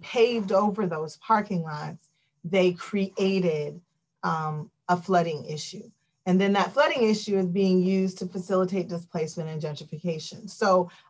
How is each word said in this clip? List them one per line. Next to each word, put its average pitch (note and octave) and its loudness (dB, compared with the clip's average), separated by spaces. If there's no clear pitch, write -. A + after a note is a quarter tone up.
paved A3+ 2
over G3+ 2
those E3 -6
parking G#3 0
lots, D3+ -10
they F3+ 2
created, F3 -2
um, D#3 -4
a F3 2
flooding E3+ 0
issue. - -12
And F#3 6
then G3+ 4
that F#3+ 0
flooding C#4 4
issue G#3 0
is F#3 0
being F#3 4
used F#3+ 0
to F#3 -6
facilitate F#3 -2
displacement E3 -6
and D#3+ -8
gentrification. D#3 -8
So F#3 2